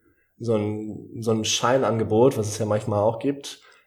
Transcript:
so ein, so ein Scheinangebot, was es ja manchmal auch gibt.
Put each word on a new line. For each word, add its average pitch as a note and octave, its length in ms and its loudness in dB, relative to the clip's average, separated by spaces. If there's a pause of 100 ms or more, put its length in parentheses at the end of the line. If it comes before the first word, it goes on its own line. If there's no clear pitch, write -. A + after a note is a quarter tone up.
(380)
so A#2 160 -2
ein, G#2+ 680 -6
so A2+ 80 0
ein A2 160 0
Scheinangebot, A2+ 880 2
was G#2 120 -2
es - 100 -6
ja A2 80 -2
manchmal G#2 340 0
auch A2+ 180 2
gibt. - 440 -6 (240)